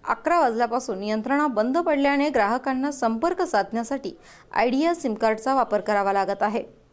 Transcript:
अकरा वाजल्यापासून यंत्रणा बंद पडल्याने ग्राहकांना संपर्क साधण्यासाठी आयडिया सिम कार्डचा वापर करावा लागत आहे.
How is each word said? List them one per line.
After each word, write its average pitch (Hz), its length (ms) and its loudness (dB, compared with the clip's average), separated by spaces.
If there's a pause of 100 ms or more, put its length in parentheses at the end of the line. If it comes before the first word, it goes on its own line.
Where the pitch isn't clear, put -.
अकरा 330 320 0
वाजल्यापासून 233 640 0
यंत्रणा 240 440 0
बंद 247 300 0
पडल्याने 285 520 2
ग्राहकांना 262 640 0
संपर्क 269 500 0
साधण्यासाठी 226 720 -2 (420)
आयडिया 269 420 2
सिम 214 180 -4
कार्डचा 220 420 0
वापर 226 260 0
करावा 202 320 0
लागत 196 300 0
आहे. 208 200 -2 (300)